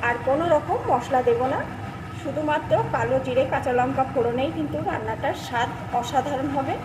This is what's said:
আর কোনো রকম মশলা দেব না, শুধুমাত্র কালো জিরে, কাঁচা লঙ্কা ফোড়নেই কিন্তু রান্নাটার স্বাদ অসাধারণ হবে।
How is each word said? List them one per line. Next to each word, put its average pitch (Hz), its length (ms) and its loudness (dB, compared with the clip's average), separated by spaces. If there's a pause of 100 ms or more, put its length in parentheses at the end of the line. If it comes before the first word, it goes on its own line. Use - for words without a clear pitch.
আর 240 80 2 (120)
কোনো 302 180 4 (100)
রকম 339 220 2 (140)
মশলা 254 380 2
দেব 233 120 4 (120)
না, - 60 -2 (600)
শুধুমাত্র 302 500 0 (220)
কালো 254 320 2
জিরে, 262 260 2
কাঁচা 269 280 0
লঙ্কা 262 320 2
ফোড়নেই 247 460 0
কিন্তু 294 200 -2 (120)
রান্নাটার 220 460 -2 (100)
স্বাদ 247 240 -2 (300)
অসাধারণ 269 560 0
হবে। 277 180 0 (120)